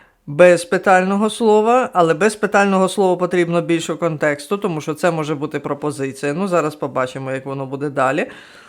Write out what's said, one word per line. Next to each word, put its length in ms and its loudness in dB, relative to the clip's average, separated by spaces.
без 400 6
питального 640 2
слова, 640 2
але 200 4
без 220 0
питального 540 2
слова 260 2
потрібно 460 0
більше 340 -2
контексту, 640 -4
тому 240 -4
що 120 -6
це 180 0
може 240 -2
бути 240 -6
пропозиція. 760 -6
Ну, 140 -4
зараз 280 0
побачимо, 560 -6
як 140 -6
воно 200 -8
буде 240 -6
далі. 380 0